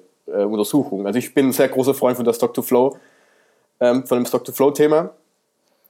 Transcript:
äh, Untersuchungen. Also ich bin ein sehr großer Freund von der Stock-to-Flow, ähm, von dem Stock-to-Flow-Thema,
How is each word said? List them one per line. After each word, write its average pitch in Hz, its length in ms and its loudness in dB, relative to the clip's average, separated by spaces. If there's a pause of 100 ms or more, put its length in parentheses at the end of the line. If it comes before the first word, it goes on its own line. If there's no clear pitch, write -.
(280)
äh, 101 160 -2
Untersuchungen. 104 640 -2
Also 107 140 -2
ich - 140 -8
bin 147 160 2
ein - 40 -2
sehr 135 160 2
großer 131 240 0
Freund 127 240 0
von 120 80 -4
der 117 80 2
Stock-to-Flow, 123 640 0 (800)
ähm, 123 260 0
von 127 120 0
dem 123 80 -2
Stock-to-Flow-Thema, 147 880 0 (800)